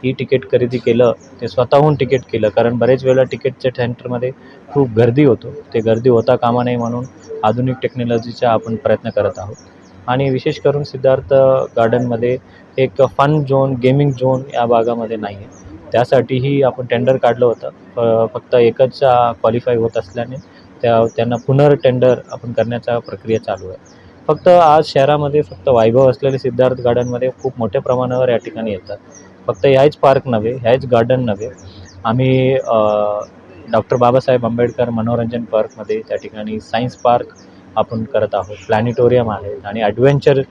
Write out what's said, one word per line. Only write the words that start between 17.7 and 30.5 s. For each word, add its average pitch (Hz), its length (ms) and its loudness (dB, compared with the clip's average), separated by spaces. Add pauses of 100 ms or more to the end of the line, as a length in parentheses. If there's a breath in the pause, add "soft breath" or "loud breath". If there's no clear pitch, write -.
फ-, 113 380 0
फक्त 123 200 -6
एकच, 123 500 2
अ, 123 280 2
क्वालिफाय 117 440 -2
होत 113 220 -2
असल्याने 120 380 -10 (460 loud breath)
त्या, 117 240 2 (100)
त्यांना 117 200 -2
पुनर्टेंडर 131 800 2 (160)
आपण 120 220 -12
करण्याचा 117 460 -4
प्रक्रिया 110 460 -6
चालू 95 240 -8
आहे. - 400 -20 (200)
फक्त 156 200 2
आज 160 380 6
शहरामध्ये 147 560 0
फक्त - 260 -6
वैभव 120 420 4
असलेले 135 280 -2
सिद्धार्थ 127 420 -2
गार्डनमध्ये 123 500 -2 (120)
खूप 131 160 -4
मोठ्या 117 220 -2
प्रमाणावर 127 480 -2
या 117 80 2
ठिकाणी 110 340 -6
येतात. 101 260 -10 (500 loud breath)
फक्त 117 200 -4
ह्याच 139 300 4
पार्क 135 320 2
नव्हे, 113 260 -2